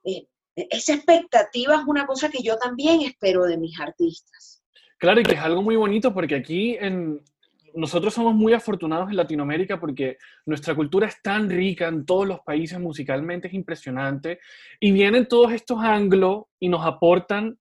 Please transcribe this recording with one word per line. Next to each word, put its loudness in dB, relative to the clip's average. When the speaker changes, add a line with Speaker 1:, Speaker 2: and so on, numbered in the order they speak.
Speaker 1:
Eh, -8
esa -4
expectativa 2
es -2
una 0
cosa -4
que -6
yo -2
también 2
espero 0
de 0
mis -8
artistas. -6
Speaker 2:
Claro, 4
y 2
que 4
es -8
algo 0
muy 0
bonito 2
porque -2
aquí -4
en... -6
Nosotros -2
somos 2
muy 4
afortunados -2
en -4
Latinoamérica -2
porque -6
nuestra -4
cultura 0
es -14
tan -2
rica -2
en -4
todos 2
los -6
países, -6
musicalmente -6
es -12
impresionante, -8
y 4
vienen 4
todos 6
estos -4
anglos 2
y 0
nos 0
aportan 2